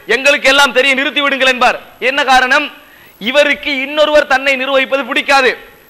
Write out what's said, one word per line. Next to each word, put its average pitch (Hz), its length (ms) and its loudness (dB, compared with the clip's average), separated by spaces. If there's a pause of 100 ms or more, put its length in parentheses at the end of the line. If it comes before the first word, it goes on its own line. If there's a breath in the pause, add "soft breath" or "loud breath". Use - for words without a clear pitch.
"எங்களுக்கு 262 420 0
எல்லாம் 277 220 2
தெரியும், 262 260 0
நிறுத்தி 285 240 -4
விடுங்கள்" 269 260 0
என்பார். 240 320 0 (200)
என்ன 269 240 -2
காரணம்? 262 480 2 (480 loud breath)
இவருக்கு 285 520 0 (100)
இன்னொருவர் 302 460 2
தன்னை 269 280 0
நிர்வகிப்பது 269 500 -2
பிடிக்காது. 269 520 0 (320)